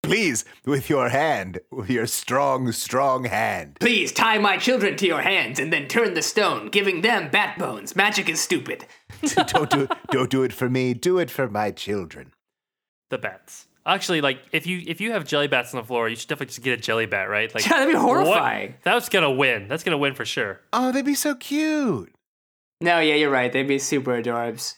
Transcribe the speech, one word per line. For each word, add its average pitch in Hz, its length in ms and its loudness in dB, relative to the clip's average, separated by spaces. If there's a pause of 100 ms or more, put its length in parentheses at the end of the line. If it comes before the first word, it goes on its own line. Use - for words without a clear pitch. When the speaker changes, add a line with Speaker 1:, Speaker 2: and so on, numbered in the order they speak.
Speaker 1:
Please, 170 420 0 (200)
with 139 240 -2
your 127 200 4
hand, 117 500 0 (100)
with 113 200 -8
your 117 180 2
strong, 131 640 0
strong 131 540 0
hand. 104 540 -2
Speaker 2:
Please 214 320 0
tie 220 280 2
my 190 180 2
children 202 400 0
to 202 80 0
your 160 160 0
hands 165 380 0
and 156 120 -2
then 147 160 -2
turn 208 280 2
the 151 80 0
stone, 165 460 0
giving 190 320 0
them 196 280 2
bat 190 300 0
bones. 135 360 -8
Magic 202 320 2
is 156 140 -2
stupid. - 440 -4 (360)
Speaker 1:
<laughs> 330 260 2
Don't - 220 0
do, - 180 2 (220)
don't 127 220 2
do 131 100 2
it 123 100 2
for 127 160 -2
me. 127 280 2
Do 180 240 2
it 160 100 0
for 131 180 -2
my 104 220 0
children. - 640 -8 (800)
Speaker 3:
The 127 80 -6
bats. - 480 -12 (180)
Actually, 180 360 0
like, 135 180 2 (120)
if 156 140 -2
you, 180 220 -6
if 165 120 -8
you 220 120 -4
have 175 160 -4
jelly 147 200 2
bats 127 280 0
on 123 40 -4
the 113 60 -10
floor, 117 240 0
you 117 60 -4
should - 140 -12
definitely 143 180 -6
just 113 160 -14
get 123 160 0
a - 20 -12
jelly 113 240 0
bat, 101 240 -4
right? 107 240 -2
Like, - 120 -2
Speaker 2:
<laughs> 196 40 0
Yeah, 311 100 4
that'd 277 100 4
be - 40 4
Speaker 3:
what? - 80 2
Speaker 2:
horrifying. 127 840 2
Speaker 3:
That's 233 260 0
gonna 170 220 4
win. 123 360 2
That's 151 160 -6
gonna 165 160 0
win 139 160 0
for 113 100 -8
sure. 104 360 -4 (120)
Speaker 1:
Oh, 254 180 0
they'd 262 140 -2
be 285 80 0
so 285 220 -2
cute. 285 760 -2 (680)
Speaker 2:
No, 170 200 4
yeah, 151 140 4
you're 147 160 4
right. 127 240 2
They'd 135 140 2
be 139 100 2
super 127 420 0
adorbs. 117 580 -4